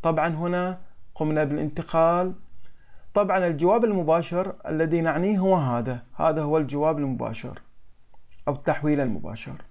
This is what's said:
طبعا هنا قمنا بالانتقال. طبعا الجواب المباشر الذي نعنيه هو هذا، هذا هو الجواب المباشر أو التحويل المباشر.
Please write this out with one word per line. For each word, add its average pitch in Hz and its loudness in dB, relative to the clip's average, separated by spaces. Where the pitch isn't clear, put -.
طبعا 160 2
هنا 180 -2
قمنا 156 2
بالانتقال. 165 2
طبعا 190 4
الجواب 175 4
المباشر 175 2
الذي 160 2
نعنيه 165 2
هو 190 4
هذا، 123 0
هذا 160 2
هو 151 2
الجواب 147 0
المباشر 120 -4
أو 139 0
التحويل 147 0
المباشر. 113 -4